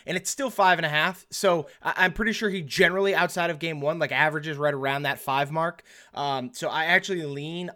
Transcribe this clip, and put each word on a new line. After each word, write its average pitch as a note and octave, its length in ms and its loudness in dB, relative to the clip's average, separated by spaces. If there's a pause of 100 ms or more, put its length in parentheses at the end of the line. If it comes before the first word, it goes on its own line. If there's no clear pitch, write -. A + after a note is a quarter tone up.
And E3+ 100 -4
it's F3+ 140 -6
still C4+ 200 -4
five F#3 280 4
and E3 80 -2
a D#3 40 0
half. D#3 420 0
So F3 360 0 (140)
I, D#3 160 -2
I'm F#3 160 4
pretty G#3+ 200 -2
sure G#3+ 160 -2
he F#3+ 120 -4
generally F#3 540 2
outside E3+ 340 0
of E3 80 -4
game D#3 240 -6
one, D3+ 160 0
like, D3+ 140 0
averages D3+ 460 2
right D3 160 2
around C#3 300 -2
that C#3 160 -2
five C#3 320 0
mark. E3 320 -4 (300)
Um, C3+ 400 -4
so D#3+ 160 -6
I D#3 160 0
actually F#3 380 2
lean D#3 520 -8